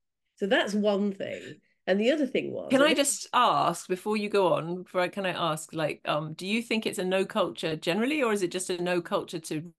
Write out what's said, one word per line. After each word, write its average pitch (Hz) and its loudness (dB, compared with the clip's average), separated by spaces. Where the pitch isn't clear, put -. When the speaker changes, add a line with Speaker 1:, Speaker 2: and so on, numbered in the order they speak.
Speaker 1:
<laughs> - -20
Speaker 2:
So 202 -4
that's 233 2
one 202 2
thing. 120 -10
And 196 4
the 233 4
other 302 2
thing 143 -2
was, 110 -8
Speaker 1:
Can 262 4
Speaker 2:
and 294 6
Speaker 1:
I - 4
Speaker 2:
this - 0
Speaker 1:
just - -12
ask, 170 4
before 202 -2
you 208 -2
go 190 4
on, 170 -4
before 180 -2
I, 180 2
can 190 -4
I 180 0
ask, 160 -4
like, 156 -2
um, 156 -2
do 175 -10
you 220 0
think 220 -2
it's - -4
a 185 0
no 190 2
culture 175 -2
generally, 226 0
or 233 2
is 202 0
it 175 0
just 180 -6
a 180 -2
no 180 0
culture 170 -4
to 160 -8